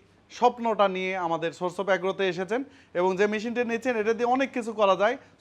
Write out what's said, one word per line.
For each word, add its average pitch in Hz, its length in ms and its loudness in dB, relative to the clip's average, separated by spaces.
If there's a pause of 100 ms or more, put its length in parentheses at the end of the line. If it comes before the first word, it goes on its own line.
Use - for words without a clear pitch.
(300)
স্বপ্নটা 226 580 2
নিয়ে 185 280 -2
আমাদের 165 360 -2
Source 180 320 -4
of 185 140 2
Agro-তে 190 300 0
এসেছেন 185 360 -2 (300)
এবং 185 220 2
যে 202 100 4
মেশিনটা 220 380 -2
নিয়েছেন, 233 320 -2
এটা 214 160 0
দিয়ে 233 160 -2
অনেক 254 240 0
কিছু 226 200 -6
করা 196 240 4
যায়, 214 200 2 (240)